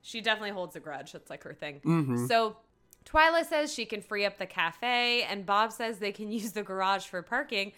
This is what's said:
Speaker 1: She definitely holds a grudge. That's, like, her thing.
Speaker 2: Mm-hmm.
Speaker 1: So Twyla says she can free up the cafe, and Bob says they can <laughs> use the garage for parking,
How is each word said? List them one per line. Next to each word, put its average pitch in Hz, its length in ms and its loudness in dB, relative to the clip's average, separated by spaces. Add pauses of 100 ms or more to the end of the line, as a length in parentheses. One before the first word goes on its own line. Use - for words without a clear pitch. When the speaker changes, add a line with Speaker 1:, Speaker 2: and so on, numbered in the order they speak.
Speaker 1:
She - 180 -8
definitely 214 300 0
holds 180 240 -8
a 170 40 -12
grudge. 135 320 -12
That's, - 200 -16
like, 151 120 -14
her 151 120 -12
thing. 147 280 -10
Speaker 2:
Mm-hmm. 131 440 2
Speaker 1:
So 220 300 4 (480)
Twyla 320 420 6
says 302 260 0
she 233 120 -4
can 214 160 -6
free 202 240 -2
up 202 120 -2
the 190 80 -6
cafe, 240 760 0
and 196 220 -6
Bob 208 260 4
says 226 280 -6
they 202 120 -2
can 208 200 -8
<laughs> 226 80 -2
use 208 140 -4
the 208 100 -4
garage 190 420 0
for 180 160 -6
parking, 254 560 -2